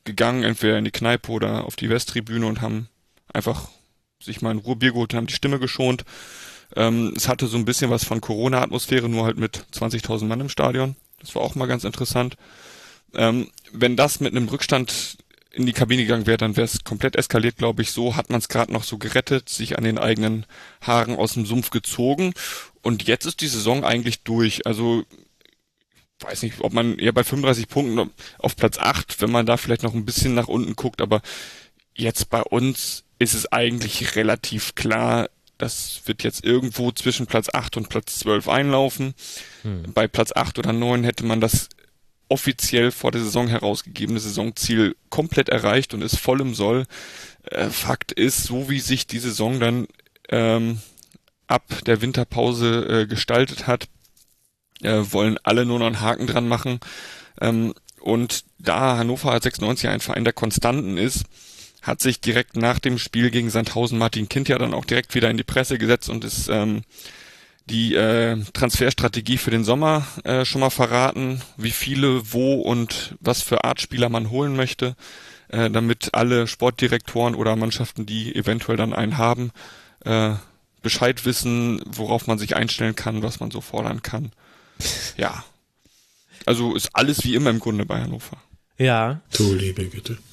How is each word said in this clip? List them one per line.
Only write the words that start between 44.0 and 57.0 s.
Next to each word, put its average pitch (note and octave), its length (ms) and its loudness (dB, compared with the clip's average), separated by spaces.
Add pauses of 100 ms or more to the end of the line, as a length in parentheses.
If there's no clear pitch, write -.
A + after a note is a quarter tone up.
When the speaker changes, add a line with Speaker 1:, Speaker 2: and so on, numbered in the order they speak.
Speaker 1:
Saisonziel G#2+ 760 0 (140)
komplett - 380 0
erreicht A2+ 460 2
und G#2+ 80 -6
ist - 160 0
voll C3 240 2
im B2+ 140 -2
Soll. A2+ 320 2 (560)
Äh, - 260 -4
Fakt - 420 -2
ist, - 320 2
so C3 240 -4
wie C#3 120 -2
sich B2 260 0
die A#2 140 -8
Saison A#2 400 -2
dann, A#2 280 2 (420)
ähm, A2+ 500 2 (640)
ab - 180 0 (220)
der A2 160 4
Winterpause, A#2+ 1000 2
äh, - 20 2
gestaltet A#2 600 0
hat, B2 200 0 (920)
äh, G#2+ 300 2
wollen G#2 320 2
alle A#2+ 240 4
nur A#2+ 100 0
noch A#2 80 0
einen A2+ 160 -2
Haken A2+ 240 0
dran A#2+ 220 0
machen. B2 320 -2 (600)